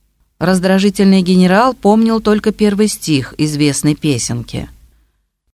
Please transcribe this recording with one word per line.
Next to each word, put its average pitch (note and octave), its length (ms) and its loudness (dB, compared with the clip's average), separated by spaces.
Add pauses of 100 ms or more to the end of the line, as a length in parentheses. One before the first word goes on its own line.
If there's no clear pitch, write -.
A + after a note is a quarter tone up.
(380)
Раздражительный F#3+ 840 2
генерал F#3 520 2
помнил A3+ 460 0
только G#3+ 320 0
первый G#3 340 0
стих D3 520 -4
известной D3+ 580 0
песенки. A#2+ 720 -6 (880)